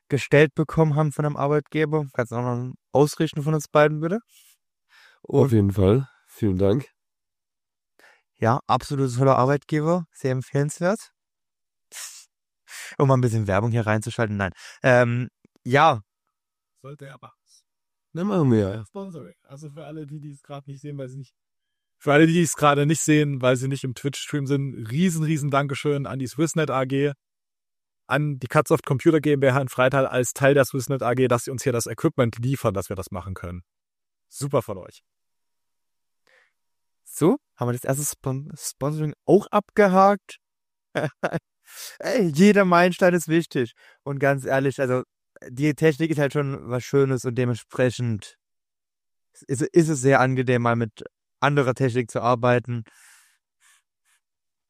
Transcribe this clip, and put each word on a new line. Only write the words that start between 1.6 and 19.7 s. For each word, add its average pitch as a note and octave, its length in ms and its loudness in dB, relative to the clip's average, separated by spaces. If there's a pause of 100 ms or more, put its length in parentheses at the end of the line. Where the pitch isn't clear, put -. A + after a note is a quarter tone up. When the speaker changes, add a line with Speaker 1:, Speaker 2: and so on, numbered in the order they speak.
Speaker 1:
Kannst A#2+ 180 -4
du A#2+ 40 -6
auch A#2+ 80 -4
noch B2 300 -6 (180)
ausrichten D3+ 500 0
von D#3 140 -2
uns D3+ 120 -6
beiden, D3+ 340 2
bitte? E3+ 180 -4 (1040)
Und - 220 2
Speaker 2:
Auf C3+ 60 0
jeden G2+ 200 4
Fall. G2+ 360 2 (200)
Vielen F#2+ 320 -2
Dank. G2+ 280 0 (1500)
Speaker 1:
Ja, A2+ 320 0
absolut C3+ 480 -2
toller C3 220 4
Arbeitgeber. D3+ 720 0
Sehr - 200 -6
empfehlenswert. D3 800 -4 (1900)
Um C#3+ 80 4
mal C3+ 100 4
ein B2 40 0
bisschen A2+ 260 0
Werbung G2+ 240 0
hier A2+ 160 -2
reinzuschalten. G#2+ 500 -2
Nein. G2 140 -2 (320)
Ähm, B2 460 2 (340)
ja. C3+ 380 2 (840)
Speaker 3:
Sollte C#3 240 -20
er C3 80 -20
aber. - 180 -20 (800)
Speaker 2:
Dann E3+ 140 -6
machen F3 240 2
wir, A2 80 6 (160)
ja. A2 100 -12
Speaker 3:
Sponsoring. F#3 560 -16
Also C#3+ 300 -20